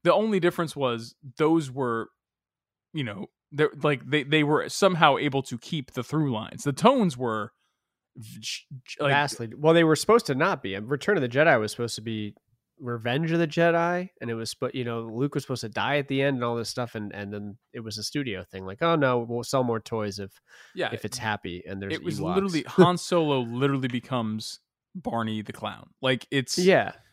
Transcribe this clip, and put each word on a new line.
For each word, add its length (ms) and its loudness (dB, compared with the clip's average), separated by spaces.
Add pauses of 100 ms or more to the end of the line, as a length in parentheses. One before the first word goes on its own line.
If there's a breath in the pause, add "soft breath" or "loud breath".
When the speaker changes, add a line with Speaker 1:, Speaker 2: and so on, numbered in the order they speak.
Speaker 1:
The 120 6
only 260 2
difference 340 0
was 400 -2 (220)
those 340 4
were, 380 -2 (840)
you 120 -4
know, 220 -8 (260)
they're, 180 2 (120)
like, 260 0
they, 140 2
they 220 2
were 240 2
somehow 500 4
able 240 0
to 160 -8
keep 340 -8
the 100 -6
through 300 0
lines. 320 -8
The 80 0
tones 440 4
were 360 -4 (640)
v-, 240 -16
j-, 220 -10 (220)
j-, 180 -16
like 80 2
Speaker 2:
Vastly. 460 0
Well, 180 4
they 100 8
were 120 6
supposed 300 4
to 80 0
not 280 0
be. 160 -4
Return 380 0
of 60 2
the 60 0
Jedi 320 4
was 100 -2
supposed 260 -6
to 60 -12
be 320 -6 (440)
Revenge 540 -2
of 60 4
the 100 4
Jedi, 640 2 (100)
and 100 -6
it 40 -2
was 200 -6
spo-, 180 -6
you 120 -4
know, 180 -4
Luke 320 -4
was 100 -2
supposed 180 -6
to 60 -8
die 300 0
at 100 -4
the 140 0
end 140 2
and 80 -2
all 120 0
this 120 -4
stuff, 260 -6
and, 200 -6
and 180 -10
then 240 -10 (160)
it 80 -12
was 180 -10
a 40 -8
studio 400 -6
thing, 220 -12
like, 180 -8
"Oh, 140 2
no, 220 4
we'll 260 -4
sell 200 2
more 160 0
toys 380 -4
if, 220 -12 (340 loud breath)
Speaker 1:
Yeah. 180 -4
Speaker 2:
if 120 -8
it's 140 -8
happy 480 -4
and 140 -8
there's 140 -6
Speaker 1:
It 80 -8
was 180 -4
Speaker 2:
Ewoks." 140 -2
Speaker 1:
literally, 280 0
Speaker 2:
<laughs> 60 -12
Speaker 1:
Han 280 6
Solo 440 0
literally 480 -2
becomes 720 -4 (340)
Barney 480 -4
the 100 -12
Clown. 380 -12 (100)
Like, 300 0
it's 280 0
Speaker 2:
Yeah. 340 4 (200)